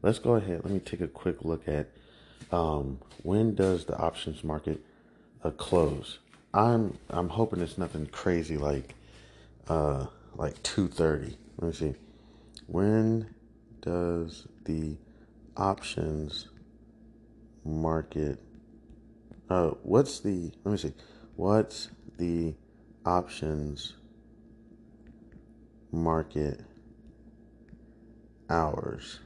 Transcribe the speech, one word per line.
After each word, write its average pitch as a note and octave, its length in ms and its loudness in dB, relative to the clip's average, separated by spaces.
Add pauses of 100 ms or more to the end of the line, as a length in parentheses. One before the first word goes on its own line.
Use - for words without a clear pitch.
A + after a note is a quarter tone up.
Let's A2 160 4
go A#2+ 160 4
ahead. F#2+ 300 0
Let F#2+ 80 -2
me F#2+ 80 2
take - 200 -8
a E2 80 -2
quick - 360 -4
look D#2 240 -2
at, D2 220 -2 (600)
um, D2 480 0 (240)
when G#2+ 320 4
does F#2+ 300 2
the - 140 -4
options D#2+ 440 -2
market, D#2 380 -4 (640)
uh, E2 60 2
close? D2 680 2 (360)
I'm, A2+ 440 4 (120)
I'm F2+ 180 0
hoping G2+ 320 0
it's E2 160 -4
nothing D#2 300 -4
crazy E2 500 0
like, C#2+ 380 -2 (760)
uh, D2 380 0 (280)
like - 280 -6
two F#2+ 260 0
thirty. D2 480 0 (220)
Let E2+ 100 -2
me D#2+ 60 -4
see. D2+ 200 -2 (720)
When A2 680 2 (460)
does E2+ 680 -2 (180)
the D#2 320 -4 (600)
options D#2 920 -2 (1160)
market, D#2 760 0 (1080)
uh, F2 220 4 (120)
what's C3+ 380 4
the, F2+ 320 -2 (120)
let G2+ 80 0
me G2 60 0
see. D2 140 -4 (420)
What's G#2 540 2 (280)
the E2+ 380 -2 (500)
options D#2 880 -2 (2000)
market D#2+ 680 0 (1900)
hours? - 760 0